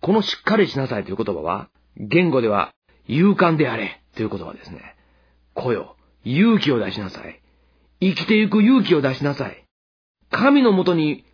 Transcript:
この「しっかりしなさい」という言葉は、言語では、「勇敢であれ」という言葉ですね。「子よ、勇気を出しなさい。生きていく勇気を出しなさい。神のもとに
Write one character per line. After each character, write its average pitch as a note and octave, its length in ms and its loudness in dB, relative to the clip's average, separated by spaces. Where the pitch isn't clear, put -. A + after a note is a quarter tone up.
こ F3+ 140 0
の A3 100 2
「し - 160 -8
っ - 20 -20
か G#3+ 140 0
り G3+ 120 4
し - 100 -6
な C3+ 80 -2
さ A#2+ 120 -4
い」 G2 60 -6
と - 60 -12
い - 20 -6
う G2 40 -8
言 G#2 180 -4
葉 D#2+ 80 -8
は、 F2 260 -6
言 E3 320 2
語 C3+ 100 0
で A2+ 80 0
は、 G2+ 240 0
「勇 F#3 280 2
敢 E3+ 220 2
で D3 120 0
あ A#2+ 80 -6
れ」 G2+ 240 -10
と A#2 60 -4
い - 20 -2
う G#2+ 60 -4
言 G2 80 -8
葉 E2 160 -12
で - 100 -20
す - 60 -20
ね。 - 260 -20
「子 B2 220 -4
よ、 - 220 -10
勇 G3 340 2
気 C#3+ 140 0
を A#2+ 60 0
出 G2 140 -4
し F#2+ 60 -8
な G2+ 120 -8
さ - 180 -16
い。 - 140 -20
生 F#3 140 0
き E3 120 -6
て G#3+ 140 2
い G#3+ 80 2
く G#3+ 140 2
勇 B3 200 4
気 - 120 2
を D3 80 2
出 C3 140 0
し C3+ 60 -8
な C#3+ 120 -2
さ B2+ 140 -8
い。 - 180 -20
神 C#4 320 4
の A#3 100 4
も F#3 120 2
と F3+ 100 2
に D3+ 400 -2